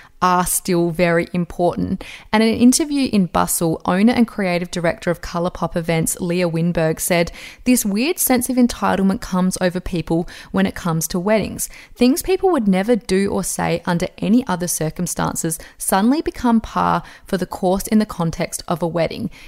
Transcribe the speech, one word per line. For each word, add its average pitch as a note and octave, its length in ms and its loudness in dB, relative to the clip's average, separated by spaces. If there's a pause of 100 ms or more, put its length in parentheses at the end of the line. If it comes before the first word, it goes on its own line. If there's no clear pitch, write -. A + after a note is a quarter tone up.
(240)
are F3+ 220 2
still E3+ 440 0
very E3+ 440 2
important. F3+ 680 -2 (300)
And A3 100 4
in A3+ 120 4
an - 40 -2
interview C#4 540 4
in G3 140 4
Bustle, - 580 0
owner G3+ 300 4
and A#3+ 120 4
creative F3+ 440 -4
director E3+ 400 -2
of E3 100 -4
Colourpop - 560 -4
events, E3 420 0
Leah F3 300 0
Winberg, E3 500 0
said, F3 320 0 (340)
"This B3 200 4
weird A3+ 340 0
sense B3 300 2
of B3+ 80 -4
entitlement F#3+ 640 2
comes F#3 400 -2
over F#3 200 0
people E3 460 -2 (240)
when F#3+ 140 2
it F#3 100 -2
comes E3 340 -2
to G3 120 -4
weddings. G3 480 -2 (260)
Things C4 280 2
people F#4+ 300 0
would B3+ 140 0
never G3 300 2
do G3 340 0
or G3 140 -2
say E3+ 400 -4
under F3 220 -2 (100)
any A3+ 300 2
other F3+ 200 -4
circumstances D#3+ 920 -4 (180)
suddenly A#3 460 2
become A#3 380 0
par F3 420 0 (240)
for - 100 -2
the F3+ 80 -4 (160)
course F#3+ 260 0
in A3 120 2
the G#3+ 80 4
context - 600 -4
of E3+ 160 -4
a E3+ 60 -2
wedding. D#3+ 400 -4 (200)